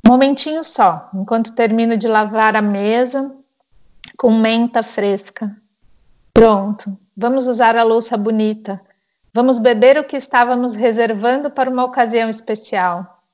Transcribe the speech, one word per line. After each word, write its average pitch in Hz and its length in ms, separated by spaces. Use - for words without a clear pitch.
Um 226 40
momentinho 277 560
só, 175 480
enquanto 220 420
termino 226 400
de 220 140
lavar 214 480
a 214 40
mesa 240 720
com 226 160
menta 226 500
fresca. 202 720
Pronto, 208 640
vamos 247 320
usar 233 300
a 233 60
louça 226 340
bonita. 214 640
Vamos 247 260
beber 247 380
o 302 60
que 285 140
estávamos 247 580
reservando 233 760
para 262 200
uma 254 160
ocasião 233 440
especial. 190 960